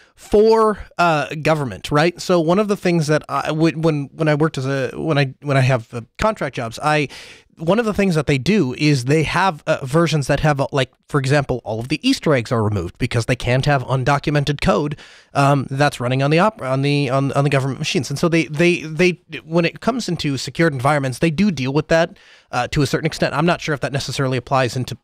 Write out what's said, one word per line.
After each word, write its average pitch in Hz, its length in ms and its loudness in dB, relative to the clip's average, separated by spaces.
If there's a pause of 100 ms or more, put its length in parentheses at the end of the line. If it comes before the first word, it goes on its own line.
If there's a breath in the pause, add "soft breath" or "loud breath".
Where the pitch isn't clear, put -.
(160 loud breath)
for, 220 640 4 (200)
uh, 160 440 2
government, 143 500 -2
right? 151 300 2
So 180 200 2
one 175 180 2
of 214 80 0
the 202 100 0
things 170 300 0
that 151 220 0
I, 139 180 -4
w-, 156 320 2
when, 151 340 0
when 156 140 -2
I 151 80 2
worked 156 220 0
as 131 80 -4
a, 131 300 -2
when 147 220 -2
I, 135 240 0
when 143 160 -2
I 135 40 4
have 127 280 0
the 117 160 -10 (120)
contract 208 400 -4
jobs, 113 260 -8
I, 151 240 0 (500 loud breath)
one 175 220 0
of 240 60 0
the 208 80 -2
things 196 220 2
that 156 120 -2
they 143 100 2
do 139 400 2
is 143 280 2
they 151 180 2
have, 170 420 -2
uh, 156 200 0
versions 151 420 2
that 143 140 0
have, 147 180 2
uh, 139 140 -2
like, 135 180 -2 (160)
for 139 140 -2
example, 131 420 0
all 110 160 -6
of 120 80 -8
the 175 200 -4
Easter 214 260 2
eggs 120 180 0
are 117 100 2
removed 104 360 -2
because 120 300 -2
they 131 100 0
can't 127 280 0
have 143 200 2
undocumented 143 760 0
code, 151 380 0 (380 loud breath)
um, 139 340 2
that's 135 320 0
running 127 200 0
on 143 100 0
the 160 80 4
op-, 214 220 0
on 135 200 -2
the, 143 280 0
on, 135 220 0
on 143 140 2
the 147 40 0
government 135 300 -2
machines. 151 300 -4
And 143 100 -6
so 175 80 2
they, 165 180 2
they, 165 360 0
they, 165 400 -2 (240)
when 165 180 0
it - 160 -4
comes 233 300 -4
into 151 260 -2
secured 165 380 -2
environments, 135 460 -2
they 170 120 2
do 185 180 2
deal 135 220 -4
with 147 160 0
that, 165 300 2 (340 soft breath)
uh, 123 180 -2
to 151 120 0
a 139 40 2
certain 139 200 -2
extent. - 280 -2
I'm 151 120 0
not 170 160 0
sure 160 120 -4
if 135 60 -4
that 143 140 -6
necessarily 131 440 -4
applies 131 380 0
into 123 280 -6